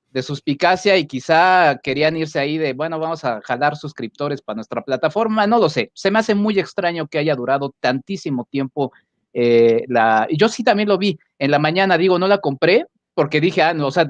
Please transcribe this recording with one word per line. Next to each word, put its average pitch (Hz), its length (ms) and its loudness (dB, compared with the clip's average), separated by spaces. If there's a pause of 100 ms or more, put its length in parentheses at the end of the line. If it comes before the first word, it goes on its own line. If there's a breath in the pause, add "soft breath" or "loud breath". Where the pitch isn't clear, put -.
(120)
de 131 100 -4
suspicacia 160 760 0
y 160 80 0
quizá 160 760 2
querían 151 340 -2
irse 156 220 -4
ahí 147 180 -2
de, 151 160 -2
bueno, 160 260 -6
vamos 160 240 -6
a 117 180 -4
jalar 143 360 -2
suscriptores 143 640 -8
para 107 140 -10
nuestra 113 260 -8
plataforma, 202 640 -2
no 233 120 2
lo 175 100 2
sé, 127 240 -4
se - 180 -2
me 214 80 2
hace 220 160 0
muy 202 240 0
extraño 170 480 -4
que 156 120 -4
haya 147 160 0
durado 135 440 -4
tantísimo 135 720 -4
tiempo, 135 420 -4 (420 soft breath)
eh, 117 540 4
la, 113 420 2
y 156 80 -2
yo 202 120 4
sí - 140 -10
también 208 260 2
lo 196 80 2
vi 185 200 -2 (220 soft breath)
en 139 120 0
la 143 80 4
mañana, 175 380 2
digo, 180 220 2
no 185 80 0
la 202 120 4
compré, 170 480 0 (260)
porque 151 260 0
dije, 180 220 0
ah, 160 120 2
no, 147 140 -2
o 131 40 -2
sea, 160 180 0